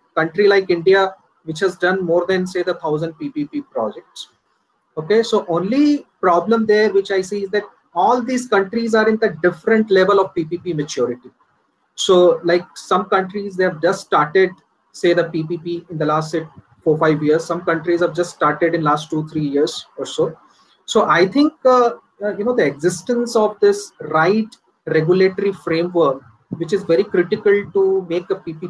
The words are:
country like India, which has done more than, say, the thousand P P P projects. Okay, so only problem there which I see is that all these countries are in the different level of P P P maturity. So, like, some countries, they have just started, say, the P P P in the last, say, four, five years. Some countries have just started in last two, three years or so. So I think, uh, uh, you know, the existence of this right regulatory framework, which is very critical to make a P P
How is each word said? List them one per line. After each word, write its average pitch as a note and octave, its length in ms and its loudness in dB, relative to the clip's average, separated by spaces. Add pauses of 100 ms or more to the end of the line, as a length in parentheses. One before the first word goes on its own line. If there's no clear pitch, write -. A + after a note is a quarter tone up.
(160)
country D#3+ 320 0
like G3 220 2
India, F#3+ 460 2 (300)
which D#3+ 160 -8
has F#3 160 0
done F#3 260 0
more F3 240 0
than, F#3 180 0
say, F3+ 160 -4
the F3 140 -2
thousand D#3+ 380 -4
P D3 160 -10
P C#3+ 160 -6
P - 160 -8
projects. - 680 -8 (680)
Okay, G#3 260 2
so A3 240 0
only C4 580 2 (160)
problem F#3+ 460 2
there G#3+ 260 4
which G3 160 2
I F#3+ 120 0
see G3+ 240 -6
is F#3+ 40 -12
that G3+ 140 -2 (320)
all A3+ 260 2
these B3 260 -4
countries G#3+ 460 0
are A3 160 4
in A3 80 2
the G3+ 240 -2
different G#3+ 480 2
level F#3+ 300 4
of F#3+ 160 -2
P D#3+ 100 -2
P E3+ 120 -8
P F3 160 -8
maturity. B2+ 580 -6 (640)
So, F3 480 4
like, F3 220 0 (100)
some G3 300 -2
countries, F#3+ 500 -4
they F#3 80 -2
have D#3 180 -2
just F#3+ 240 0
started, F#3 460 0 (400)
say, F3 220 0
the E3+ 100 2
P E3 200 -6
P E3 140 -6
P E3+ 320 -10
in E3 80 -12
the D#3 80 -4
last, D#3 260 -2
say, D#3 140 -4 (380)
four, D#3 140 2
five D#3 260 2
years. D3+ 220 2
Some F3 160 -6
countries E3+ 400 -2
have D#3+ 120 0
just F3 220 -4
started D#3+ 400 0
in E3 80 -4
last D3+ 260 -2
two, D#3 200 -4
three D3+ 180 -4
years C#3+ 380 -2 (120)
or C3+ 80 -8
so. - 320 -4 (480)
So G#3+ 220 0
I E3 180 2
think, C#4+ 280 2 (100)
uh, B3+ 280 4 (300)
uh, G3+ 160 -4
you G#3 60 -6
know, B3 100 0
the G#3+ 120 2
existence A3+ 720 -2
of G#3+ 240 2
this G3+ 400 2
right E3 520 0 (340)
regulatory F#3 680 2
framework, E3+ 680 0 (360)
which D#3+ 160 -4
is F#3+ 100 -2
very E3 220 2
critical G3+ 640 0
to F#3+ 380 0
make F3 200 -4
a F#3+ 60 -2
P E3+ 180 -10
P D#3 160 -12